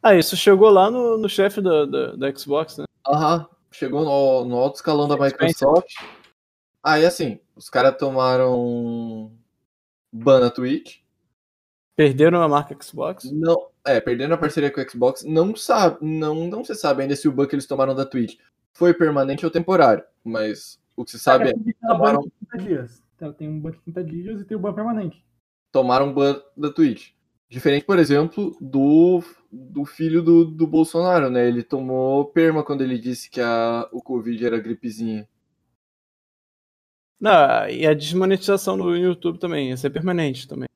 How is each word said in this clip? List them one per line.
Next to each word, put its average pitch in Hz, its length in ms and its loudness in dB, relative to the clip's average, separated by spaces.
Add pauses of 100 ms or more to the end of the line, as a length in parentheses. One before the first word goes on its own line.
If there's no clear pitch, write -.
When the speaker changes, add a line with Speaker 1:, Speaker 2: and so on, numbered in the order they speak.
Speaker 1:
Ah, 214 120 6
isso 175 220 2
chegou 202 320 6
lá 202 220 6
no, 240 260 0
no 214 120 -4
chefe 202 340 -2
da, 156 240 2
da, 139 300 -6
da 135 200 -6
Xbox, 151 400 -6
né? 147 80 -12 (220)
Speaker 2:
Aham, 156 420 0 (240)
chegou 143 320 -4
no, 135 400 2
no 123 140 -4
alto 135 180 0
escalão 147 320 -2
da 143 80 2
Speaker 1:
Phil 139 140 2
Spencer. 160 360 -2
Speaker 2:
Microsoft. 160 280 2 (880)
Aí, 156 240 4
assim, 165 340 -4 (160)
os - 140 -20
caras 131 260 2
tomaram 120 1400 -2 (800)
ban 127 280 4
na 120 100 4
Twitch. 127 480 -6 (1000)
Speaker 1:
Perderam 156 460 4
a 160 60 2
marca 147 300 -2
Xbox? 175 540 -10
Speaker 2:
Não, 160 360 0 (180)
é, 127 140 2
perderam 135 340 -2
a - 40 -4
parceria 143 320 -2
com 139 120 -6
o - 80 -10
Xbox. 123 340 -2
Não 170 320 0
sabe, 208 480 2
não, 156 420 -4
não 208 160 -8
se 220 120 -10
sabe 139 280 -2
ainda 139 140 -2
se 147 100 -6
o 143 60 0
ban 139 140 0
que 139 80 -6
eles 139 120 -6
tomaram 135 280 -2
da 135 100 -4
Twitch 123 320 -6 (380)
foi 175 180 4
permanente 147 540 0
ou 160 40 -2
temporário, 160 540 2 (180)
mas 110 560 -8 (160)
o 123 120 -10
que - 60 -20
se 117 60 -18
sabe 131 280 4
é - 20 2
Speaker 3:
É, - 60 0
Speaker 2:
que - 60 -6
Speaker 3:
a - 20 -12
Twitch - 200 -6
ela 226 120 0
Speaker 2:
tomaram 135 260 2
Speaker 3:
bane - 180 -12
por 214 100 -18
trinta 202 200 -12
dias. 123 340 -8 (140)
Então, 151 160 -14
tem 151 160 -14
um 156 100 -8
ban 160 120 -10
de 165 80 -18
trinta 170 260 -12
dias 180 380 -12
e - 20 -14
tem 220 120 -10
o 185 40 -6
ban 196 140 -6
permanente. 214 500 -8 (480)
Speaker 2:
tomaram 135 400 2
ban 139 300 0 (120)
da 147 160 -6
Twitch. 143 420 0 (360)
Diferente, 139 360 -2
por 190 140 2
exemplo, 156 600 0
do, 151 640 4 (300)
do 143 320 -10
filho 160 380 -2
do, 165 220 6
do 160 220 -2
Bolsonaro, 160 640 0
né? 123 160 2
Ele 120 160 -2
tomou 131 640 -2
perma 156 380 2
quando 139 180 -4
ele 127 160 -2
disse 123 320 -10
que 127 100 -8
a, 117 520 -2
o 123 100 -12
covid 117 420 -6
era 113 140 -2
gripezinha. 110 680 -8 (1900)
Speaker 1:
Não, 139 480 6
e 127 180 -2
a 151 80 4
desmonetização 190 840 -2
no 175 200 -2
YouTube 175 420 -2
também, 147 340 -4
essa 127 140 -8
é 139 40 -2
permanente 160 580 -4
também. 135 260 -12